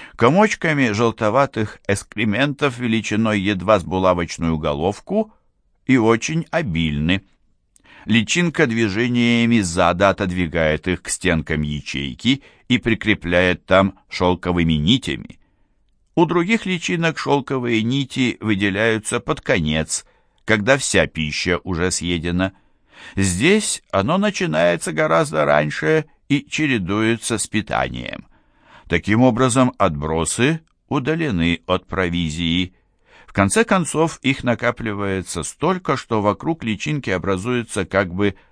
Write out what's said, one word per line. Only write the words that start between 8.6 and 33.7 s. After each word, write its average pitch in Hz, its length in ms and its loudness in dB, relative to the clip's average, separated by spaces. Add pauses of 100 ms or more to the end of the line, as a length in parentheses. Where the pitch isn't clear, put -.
движениями 117 920 2
зада 90 500 2
отодвигает 87 800 -2
их 87 140 -2
к - 80 -12
стенкам 80 500 -2
ячейки 73 800 -4 (260)
и 123 100 4
прикрепляет 90 880 0
там 98 320 4 (100)
шёлковыми 87 640 0
нитями. 78 640 0 (760)
У 170 100 4
других 175 400 0
личинок 170 540 -2
шёлковые 127 640 -2
нити 127 580 -2
выделяются 107 800 0
под 151 220 -6
конец, 78 640 -2 (400)
когда 110 320 2
вся 92 280 2
пища 80 580 -2
уже 90 260 -2
съедена. 87 640 -2 (600)
Здесь 101 760 0
оно 104 260 0
начинается 175 760 0
гораздо 156 520 0
раньше 151 640 2 (240)
и 143 180 0
чередуется 113 880 0
с - 100 -4
питанием. 62 800 -4 (640)
Таким 95 320 2
образом, 127 560 4
отбросы 87 880 0 (260)
удалены 123 800 -2
от 92 200 -2
провизии. 85 880 -2 (520)
В - 80 -20
конце - 280 2
концов, 165 600 0